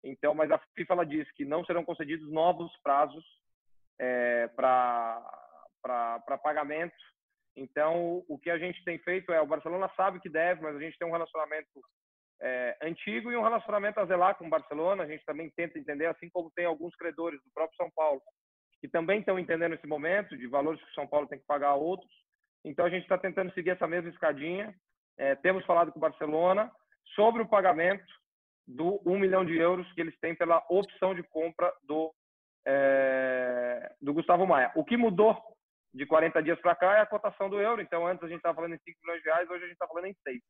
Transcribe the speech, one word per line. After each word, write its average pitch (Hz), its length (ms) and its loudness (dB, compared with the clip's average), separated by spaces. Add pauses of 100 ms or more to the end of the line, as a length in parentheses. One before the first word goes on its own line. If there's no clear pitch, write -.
Então, 135 320 -2
mas 156 180 2
a 156 100 2 (140)
fifa, - 180 -2
ela 175 120 2
diz 151 260 -4
que 143 120 -10
não 156 220 -4
serão 170 180 -2
concedidos 156 480 -8
novos 170 400 2 (120)
prazos, 143 420 0 (720)
é, 120 500 0
pra, 123 720 2 (600)
pra, 117 380 -4
pra 135 180 -6
pagamento. 151 580 -4 (600)
Então, 170 720 -2
o 143 120 -10
que 165 100 -8
a 170 80 0
gente 175 260 -8
tem 170 160 -6
feito 180 320 -4
é: 160 100 2
o 147 60 0
Barcelona 170 480 -4
sabe 185 240 0
que 180 100 -12
deve, 160 320 0
mas 151 140 -8
a 143 40 -10
gente 156 180 -12
tem 170 100 -6
um 165 40 -4
relacionamento, 156 580 -4 (720)
é, 127 400 -2
antigo 208 500 -6
e 240 60 -2
um 220 60 0
relacionamento 214 560 0
a 196 60 0
zelar 185 300 4
com 170 120 -14
o - 20 -10
Barcelona. 160 540 -2
A 147 40 -6
gente 151 180 -12
também 156 300 -8
tenta 170 220 -6
entender, 147 300 -6
assim 170 220 -8
como 170 260 -6
tem 175 100 -2
alguns 165 300 -4
credores 165 480 -8
do - 100 -20
próprio 160 240 -6
São 170 180 -6
Paulo, 151 260 0 (600)
que 135 80 -14
também 170 300 0
estão 190 200 -2
entendendo 165 360 -2
esse 147 120 -18
momento 156 480 -4
de 123 120 -12
valores 143 360 -2
que - 80 -20
o - 40 -20
São 143 120 -8
Paulo 147 200 0
tem 139 120 -12
que - 60 -20
pagar 143 240 0
a 143 60 4
outros. 170 360 -4 (540)
Então, 160 200 0
a 175 40 2
gente 180 180 -4
tá 185 100 2
tentando 185 360 -4
seguir 175 160 -2
essa 180 180 -2
mesma 170 220 -4
escadinha. 165 680 -4 (420)
É, 135 180 2
temos 185 300 0
falado 170 280 4
com 160 60 -14
o - 20 -2
Barcelona 165 680 2 (460)
sobre 226 260 6
o 214 60 -2
pagamento 185 560 4 (600)
do 170 400 -2
um 185 140 2
milhão 185 260 4
de 165 120 -2
euros 175 360 0
que 170 80 -6
eles 165 180 -6
têm 165 140 -4
pela 165 360 2
opção 190 440 0
de 175 100 -6
compra 165 480 -2 (120)
do, 156 300 -4 (520)
é, 131 1400 2
do 143 120 -2
Gustavo 175 340 4
Maia. 139 280 4
O - 80 2
que 240 140 0
mudou 220 400 4 (560)
de 139 120 -6
quarenta 160 360 4
dias 160 180 0
pra 175 160 4
cá 196 220 4
é 214 40 8
a 208 40 4
cotação 202 440 -4
do 202 120 -2
euro. 220 200 0
Então, 170 260 -2
antes 180 160 -4
a 165 40 -10
gente 165 140 -10
tava 165 140 0
falando 170 180 -6
em 160 60 -12
cinco - 240 -20
milhões 170 180 -6
de 156 80 -4
reais, 170 200 2
hoje 175 140 -8
a 180 40 -12
gente 175 100 -18
tá 170 100 -4
falando 175 200 -8
em 196 160 -10
seis. 139 260 -10